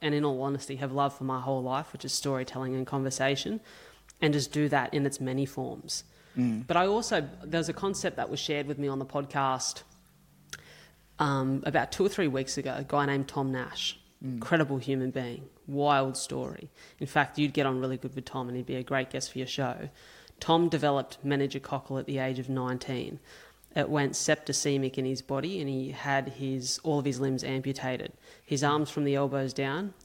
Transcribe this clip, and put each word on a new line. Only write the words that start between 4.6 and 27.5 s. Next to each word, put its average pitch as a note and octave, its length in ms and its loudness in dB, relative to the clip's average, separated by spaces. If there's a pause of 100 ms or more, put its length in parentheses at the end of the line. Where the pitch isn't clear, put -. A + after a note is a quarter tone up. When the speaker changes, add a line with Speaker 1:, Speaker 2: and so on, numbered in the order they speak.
Speaker 1:
that C3 240 2
in C#3+ 140 2
its C#3 160 -4
many C3 240 0
forms. - 580 -6 (320)
Speaker 2:
Mm. A#2+ 300 2
Speaker 1:
But E3 100 4
I F3+ 100 6
also, G3+ 400 2 (160)
there's D#3+ 280 0
a - 20 0
concept G3 440 -2
that A#2+ 120 -2
was C#3+ 100 -4
shared C#3+ 280 -2
with C#3+ 120 -4
me C#3+ 100 0
on C3+ 100 -2
the C3+ 80 -4
podcast, C#3 760 0 (1400)
um, C3+ 460 2
about C3+ 280 0
two F#3+ 120 4
or G3+ 60 4
three F#3 180 2
weeks C3+ 300 -2
ago, C3 180 -4
a C#3 80 -4
guy C#3+ 220 2
named C#3 200 2
Tom C3+ 240 -2
Nash, - 480 -4 (240)
Speaker 2:
Mm. C3 120 -4
Speaker 1:
incredible C#3 420 2
human C3 340 -2
being, B2+ 380 -6 (180)
wild C#3 520 2
story. - 500 -6 (320)
In C#3+ 60 -4
fact, C#3+ 320 0
you'd D3 160 2
get D3 100 4
on C3 160 2
really C3 160 0
good C3 180 -8
with C3 120 -6
Tom B2+ 220 -6
and B2 80 -4
he'd B2 100 -4
be C3 100 -4
a B2+ 60 -4
great C3 260 0
guest - 240 -6
for B2+ 60 -8
your C3 80 -4
show. B2+ 420 -4 (500)
Tom E3 300 6
developed C#3+ 560 2
meningococcal C#3 760 0
at - 80 -6
the C#3 120 -2
age C3 200 0
of C3 120 -4
nineteen. B2+ 720 -2 (540)
It D3 140 2
went C#3+ 240 2
septicemic C#3 840 2
in C3 60 2
his C3 180 -2
body D#3+ 380 -2
and C#3+ 80 -2
he C3 240 -2
had C#3 360 0
his, C3 540 -4
all D3 160 2
of C3+ 80 2
his B2+ 140 0
limbs C3 240 0
amputated. C3 680 -4 (320)